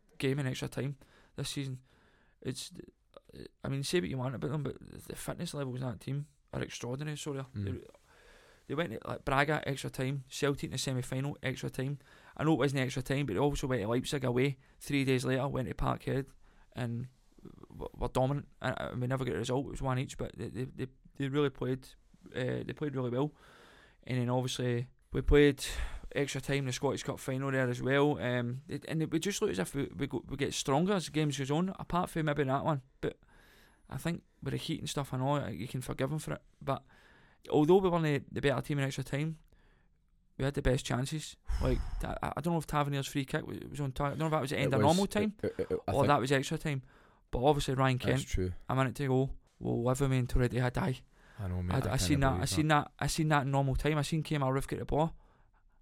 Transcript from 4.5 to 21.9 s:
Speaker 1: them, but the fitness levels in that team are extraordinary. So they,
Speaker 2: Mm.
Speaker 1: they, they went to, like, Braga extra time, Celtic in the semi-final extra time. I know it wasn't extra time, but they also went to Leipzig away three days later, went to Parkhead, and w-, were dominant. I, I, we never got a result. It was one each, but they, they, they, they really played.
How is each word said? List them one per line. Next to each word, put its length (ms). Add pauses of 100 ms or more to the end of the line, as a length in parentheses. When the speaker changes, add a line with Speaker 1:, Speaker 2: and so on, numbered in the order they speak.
Speaker 1:
them, 120
but 120 (320)
the 80
fitness 380
levels 280
in 60
that 140
team 260 (260)
are 80
extraordinary. 560
So 160
they, 60 (200)
Speaker 2:
Mm. 60
Speaker 1:
they, 140 (880)
they 80
went 160
to, 160
like, 180
Braga 420
extra 220
time, 380
Celtic 380
in 60
the 60
semi-final 640
extra 280
time. 280 (400)
I 60
know 100
it 60
wasn't 220
extra 200
time, 240
but 80
they 60
also 260
went 160
to 60
Leipzig 360
away 340 (220)
three 260
days 200
later, 220
went 220
to 40
Parkhead, 520 (500)
and 320 (600)
w-, 280
were 120
dominant. 380 (140)
I, 100
I, 220
we 140
never 180
got 100
a 40
result. 280
It 40
was 100
one 180
each, 180
but 200
they, 120
they, 160
they, 220 (300)
they 120
really 200
played. 380 (480)